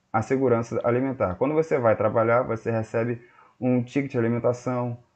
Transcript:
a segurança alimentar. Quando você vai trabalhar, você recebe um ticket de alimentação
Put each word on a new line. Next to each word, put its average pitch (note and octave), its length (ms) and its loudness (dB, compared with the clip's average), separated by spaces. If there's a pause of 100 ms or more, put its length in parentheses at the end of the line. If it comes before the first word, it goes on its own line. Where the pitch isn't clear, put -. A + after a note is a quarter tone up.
(120)
a A2+ 120 0
segurança A#2+ 600 0
alimentar. A#2+ 520 0
Quando C#3+ 180 -2
você D#3 240 0
vai A2+ 180 4
trabalhar, A2+ 460 2
você A2+ 300 -4
recebe A#2 500 -2 (380)
um B2+ 240 2
ticket C#3 280 -4
de B2+ 60 -4
alimentação A#2+ 800 -2 (180)